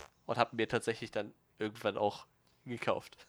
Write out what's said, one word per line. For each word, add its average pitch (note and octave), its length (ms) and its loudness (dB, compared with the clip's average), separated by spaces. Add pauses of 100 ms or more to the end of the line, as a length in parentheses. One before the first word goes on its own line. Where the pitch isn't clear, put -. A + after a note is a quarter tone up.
(260)
Und - 120 0
hab - 160 4
mir A2 160 2
tatsächlich A2+ 420 0
dann G#2 220 -4 (260)
irgendwann G#2+ 380 -2
auch - 280 0 (400)
gekauft. - 520 -2 (120)